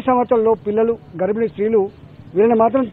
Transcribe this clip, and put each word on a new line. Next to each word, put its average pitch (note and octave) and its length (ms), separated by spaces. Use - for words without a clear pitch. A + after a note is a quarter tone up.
సంవత్సరాల B3 400
లోపు A3+ 200
పిల్లలు, A3+ 260
గర్భిణీ G#3+ 300
స్త్రీలు, G#3+ 300
వీళ్ళని A3+ 280
మాత్రం A#3 300